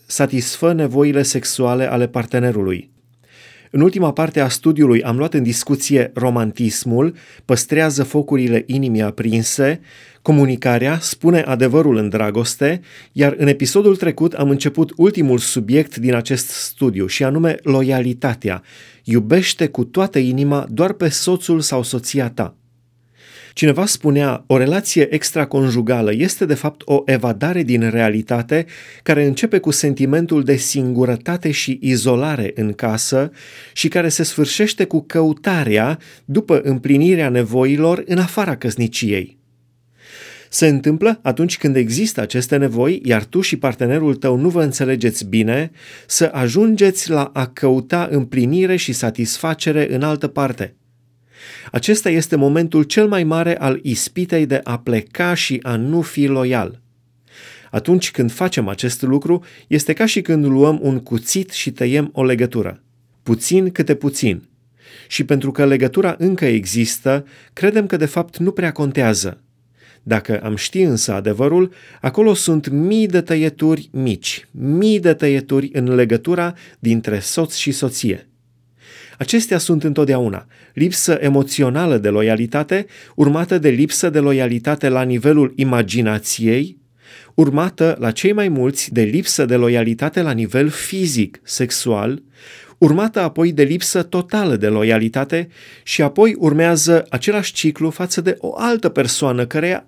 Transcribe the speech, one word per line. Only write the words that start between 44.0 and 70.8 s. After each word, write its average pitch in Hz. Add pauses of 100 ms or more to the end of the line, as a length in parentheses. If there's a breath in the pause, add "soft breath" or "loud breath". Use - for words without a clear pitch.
tău 127
nu 151
vă 170
înțelegeți 127
bine, 113 (360 loud breath)
să 165
ajungeți 190
la 151
a 135
căuta 131
împlinire 143
și 175
satisfacere 143
în 131
altă 147
parte. 135 (1000 loud breath)
Acesta 202
este 165
momentul 156
cel 214
mai 196
mare 165
al 131
ispitei 160
de 135
a 120
pleca 123
și 139
a 123
nu 143
fi 143
loial. 127 (920 loud breath)
Atunci 175
când 120
facem 151
acest 120
lucru, 143 (240 loud breath)
este 147
ca 226
și 220
când 160
luăm 139
un 135
cuțit 127
și -
tăiem 139
o 135
legătură. 120 (400)
Puțin 180
câte 151
puțin. 135 (580 loud breath)
Și -
pentru 135
că 143
legătura 139
încă 180
există, 117 (280 loud breath)
credem 208
că 185
de 156
fapt 170
nu 180
prea 180
contează. 117 (600 soft breath)
Dacă 110
am 107
ști 185